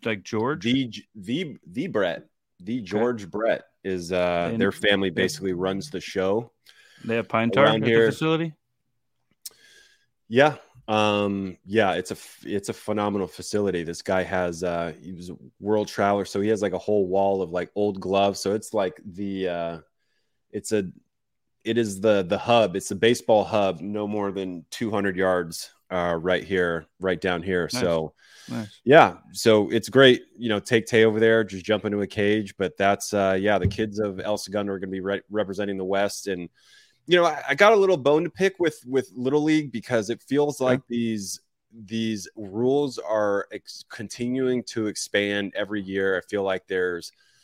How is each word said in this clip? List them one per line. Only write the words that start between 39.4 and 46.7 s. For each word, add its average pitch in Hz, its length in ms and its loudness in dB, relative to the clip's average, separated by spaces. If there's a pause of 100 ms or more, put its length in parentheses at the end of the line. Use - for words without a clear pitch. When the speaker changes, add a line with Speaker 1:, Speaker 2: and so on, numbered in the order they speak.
Speaker 2:
League 151 300 0
because 113 360 -2
it 117 140 -6
feels 147 380 0
Speaker 1:
Okay. 127 100 2
Speaker 2:
like 127 180 0
these, 113 520 -4 (320)
these 110 640 -6
rules 123 600 -2
are 104 520 0
ex-, - 380 -14
continuing 123 760 -4
to 110 220 -6
expand 101 720 -2
every 101 260 -4
year. 95 340 -2
I 87 120 -2
feel 101 160 -2
like 95 240 -4
there's 90 420 -4 (340)